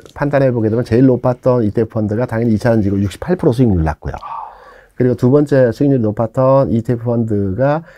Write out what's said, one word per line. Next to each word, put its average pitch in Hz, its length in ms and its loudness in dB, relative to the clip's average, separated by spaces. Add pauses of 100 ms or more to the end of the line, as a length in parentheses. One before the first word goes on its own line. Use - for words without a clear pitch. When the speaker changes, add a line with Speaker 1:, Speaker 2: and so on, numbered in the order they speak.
(140)
Speaker 1:
판단해 139 360 0
보게 110 200 0
되면 117 140 -2
제일 123 220 4
높았던 123 580 0
이티에프 107 240 -2
펀드가 107 380 -4
당연히 113 280 -2
이차 117 160 0
전지고 101 300 0
육십팔 127 360 -4
프로 156 160 0
수익률을 107 320 2
났고요. 76 300 -6
Speaker 2:
아. - 260 -14 (600)
Speaker 1:
그리고 123 140 2
두 123 160 0
번째 135 420 2
수익률이 139 300 0
높았던 120 720 0
이티에프 113 320 -2
펀드가 117 800 -2 (140)